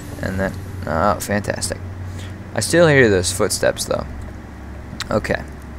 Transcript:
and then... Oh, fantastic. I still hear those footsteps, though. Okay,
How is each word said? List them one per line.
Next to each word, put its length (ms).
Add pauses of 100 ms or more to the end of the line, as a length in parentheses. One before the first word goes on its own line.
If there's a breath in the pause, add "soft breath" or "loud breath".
(200)
and 180
then... 140 (340)
Oh, 340
fantastic. 580 (760 loud breath)
I 60
still 280
hear 200
those 240
footsteps, 540
though. 180 (1040)
Okay, 320 (360)